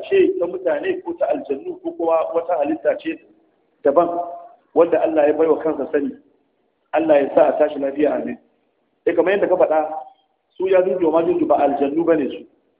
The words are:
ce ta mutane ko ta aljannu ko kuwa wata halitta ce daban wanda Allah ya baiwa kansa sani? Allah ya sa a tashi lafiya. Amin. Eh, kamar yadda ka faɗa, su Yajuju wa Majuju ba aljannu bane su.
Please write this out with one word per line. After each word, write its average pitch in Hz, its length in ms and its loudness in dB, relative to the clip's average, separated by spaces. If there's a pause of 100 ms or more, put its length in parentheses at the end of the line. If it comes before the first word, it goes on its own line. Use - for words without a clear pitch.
ce 190 300 4
ta 175 80 0
mutane 175 560 -4
ko - 160 -8
ta 587 80 0
aljannu 359 560 -6
ko 339 80 -6
kuwa 165 420 0
wata 170 240 -2
halitta 147 420 -2
ce 160 200 -8 (640)
daban 143 240 4 (680)
wanda 160 280 4
Allah 156 260 2
ya 151 60 2
baiwa 151 260 2
kansa 135 320 -4
sani? 143 200 -2 (840)
Allah 151 300 4
ya - 120 -4
sa 160 120 6
a 135 120 2
tashi 147 200 0
lafiya. 139 360 -2
Amin. 120 220 -8 (680)
Eh, 165 100 0
kamar 170 180 2
yadda 190 140 0
ka 180 80 0
faɗa, 156 340 0 (680)
su - 120 -6
Yajuju 185 440 2
wa 165 100 2
Majuju 170 240 -2
ba 143 140 2
aljannu 143 460 0
bane 156 240 2
su. - 180 -14 (320)